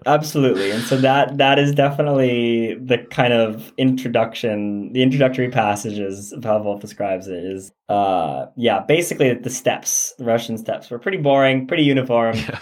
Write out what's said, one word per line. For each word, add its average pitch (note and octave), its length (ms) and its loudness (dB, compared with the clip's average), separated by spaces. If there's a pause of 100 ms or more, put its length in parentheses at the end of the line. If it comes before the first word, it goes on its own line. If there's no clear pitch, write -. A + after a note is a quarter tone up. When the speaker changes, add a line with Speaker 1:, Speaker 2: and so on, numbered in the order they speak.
Speaker 1:
Absolutely. B2+ 680 0
And A2+ 100 -2
so C3+ 160 -2
that, C3+ 400 2
that C#3 200 4
is C#3+ 140 2
definitely C3 1000 0
the B2+ 240 0
kind A#2+ 340 0
of A2 460 0
introduction, A2+ 1120 -2
the B2+ 100 2
introductory C3 460 2
passages G#2 840 -2
of B2+ 120 -12
how G#2+ 180 2
Wolf G2+ 180 -4
describes F#2+ 480 -6
it F2 140 -8
is, F#2+ 300 -8 (160)
uh, F2+ 580 0 (100)
yeah, A2 240 2
basically D3+ 520 0
the A#2 160 -6
steppes, - 680 -2
the C3 60 -10
Russian A#2 340 -2
steppes - 320 -8
were A#2+ 80 -8
pretty F#3+ 200 -4
boring, C3+ 480 4
pretty D#3+ 180 2
uniform. A#2+ 520 2
Speaker 2:
Yeah. - 260 -6